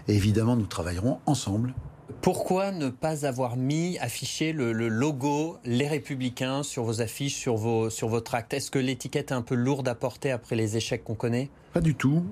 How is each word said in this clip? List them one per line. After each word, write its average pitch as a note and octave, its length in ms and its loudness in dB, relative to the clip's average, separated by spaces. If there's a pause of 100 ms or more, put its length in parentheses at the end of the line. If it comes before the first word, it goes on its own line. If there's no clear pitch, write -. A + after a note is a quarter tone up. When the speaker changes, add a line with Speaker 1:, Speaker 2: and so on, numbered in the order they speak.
Speaker 1:
Et G#2 60 6
évidemment, G#2+ 420 4
nous G#2+ 100 2
travaillerons F2+ 600 -2
ensemble. B2 480 0 (460)
Speaker 2:
Pourquoi F#3 500 2
ne D#3 200 -2
pas D3+ 340 -2
avoir B2+ 320 0
mis, D#3 420 0
affiché C#3 540 -2
le, B2 200 0
le A2+ 160 2
logo C#3+ 760 0
Les B2+ 240 2
Républicains C3 720 -2
sur C3 220 -4
vos A2+ 160 0
affiches, C3+ 340 -4
sur A#2+ 220 0
vos, A2+ 320 2
sur A2+ 200 -4
votre A2+ 260 0
acte ? A#2 180 -4
Est-ce C3+ 180 -4
que C#3 80 0
l'étiquette C3 520 -2
est C#3 40 -2
un B2 80 0
peu C3 120 -2
lourde C3 340 2
à A#2+ 60 2
porter C3 360 -2
après A#2+ 240 -4
les A2 220 0
échecs A2+ 260 -2
qu'on A2+ 120 -6
connaît ? B2 360 0 (220)
Speaker 1:
Pas E3+ 80 2
du D#3+ 160 4
tout. D#3 360 2